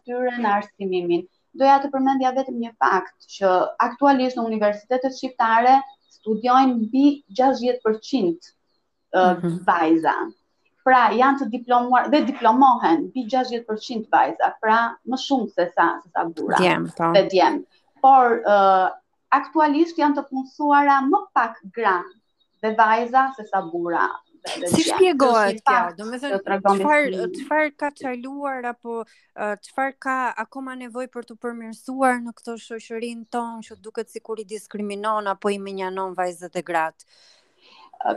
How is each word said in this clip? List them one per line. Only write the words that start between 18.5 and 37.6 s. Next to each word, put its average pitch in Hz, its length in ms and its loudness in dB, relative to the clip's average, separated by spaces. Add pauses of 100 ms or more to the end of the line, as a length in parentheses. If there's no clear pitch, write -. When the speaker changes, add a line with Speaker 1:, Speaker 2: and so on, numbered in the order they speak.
Speaker 1:
aktualisht 302 680 0
janë 294 180 2
të 277 140 -6
punësuara 277 800 2
më 392 100 4 (140)
pak 233 220 -2 (180)
gra 190 300 0 (600)
dhe 214 120 -2
vajza 240 600 2
se 214 120 -14
sa 196 140 -2
burra 170 460 -2 (380)
dhe, - 160 -10
dhe - 60 -6
Speaker 2:
Si - 160 0
Speaker 1:
djem. 330 140 -2
Speaker 2:
shpjegohet 254 580 4
Speaker 1:
Është 220 40 -12
një - 40 -20
Speaker 2:
kjo? 247 220 2
Speaker 1:
fakt 175 120 -10
Speaker 2:
Do 202 80 -12
me 240 120 -10
Speaker 1:
që 240 40 -10
Speaker 2:
thënë, 262 220 -6
Speaker 1:
tregon 196 360 0
Speaker 2:
çfarë, 196 320 2
Speaker 1:
diskriminim. 190 360 -8
Speaker 2:
çfarë 302 300 -2
ka 294 140 -4
çaluar 269 720 -8
apo, 233 380 -10 (340)
ë, 208 240 -6
çfarë 269 380 -6
ka 262 380 -4
akoma 262 380 -12
nevojë 247 340 -12
për 240 160 -14
të 233 120 -20
përmirësuar 240 840 -4
në 233 100 -12
këtë - 240 -14
shoqërinë 226 720 -12
tonë 233 380 -8
që 208 140 -20
duket 220 280 -12
sikur 220 300 -12
i 214 60 -12
diskriminon 208 840 -6
apo 196 220 -4
i 202 100 -2
menjanon 190 560 -8
vajzat 180 400 -6
e 180 80 -6
gratë? 160 400 -4 (1040)